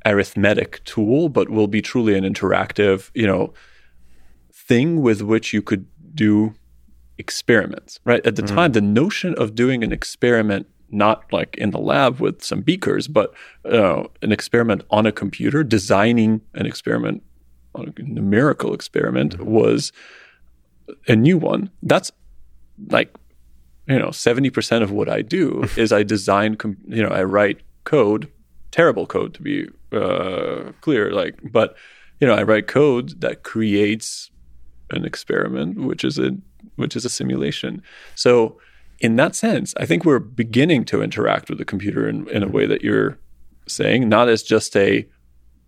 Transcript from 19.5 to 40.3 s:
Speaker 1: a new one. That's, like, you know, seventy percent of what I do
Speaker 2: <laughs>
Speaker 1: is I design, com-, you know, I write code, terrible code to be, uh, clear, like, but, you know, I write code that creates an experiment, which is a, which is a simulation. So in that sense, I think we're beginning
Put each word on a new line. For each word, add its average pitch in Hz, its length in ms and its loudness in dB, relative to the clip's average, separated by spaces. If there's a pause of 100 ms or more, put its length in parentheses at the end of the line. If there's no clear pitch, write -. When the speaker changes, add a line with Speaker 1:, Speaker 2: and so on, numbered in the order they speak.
Speaker 1:
a 120 80 6
new 156 220 6
one. 156 320 -2 (120)
That's, 156 300 0 (800)
like, - 240 0 (760)
you 143 100 2
know, - 120 -2
seventy 127 400 0
percent 117 320 0
of 101 80 -2
what 104 180 -2
I 110 140 -2
do 139 480 -2
Speaker 2:
<laughs> - 60 -6
Speaker 1:
is 113 160 2
I 104 100 4
design, 104 540 0
com-, 104 200 -8 (120)
you 113 140 -2
know, 104 80 0
I 95 120 -2
write 98 380 2 (240)
code, 110 440 2 (420)
terrible 131 360 2
code - 280 -4
to - 80 -18
be, 95 260 -6 (240)
uh, 92 880 -4
clear, 104 320 0
like, 92 260 -4 (140)
but, 113 240 2 (440)
you 143 60 2
know, 120 80 6
I 107 80 2
write 107 240 2
code 135 540 0
that - 240 -4
creates 107 880 -2 (600)
an - 140 -6
experiment, - 760 -4
which 131 240 -6
is 139 140 -4
a, - 180 -2 (400)
which 135 200 -4
is 117 80 -8
a 123 40 -4
simulation. 131 720 -6 (360)
So 120 420 2 (400)
in 113 180 2
that 156 200 2
sense, - 420 -2
I - 80 -4
think 170 180 0
we're 143 140 4
beginning 117 680 0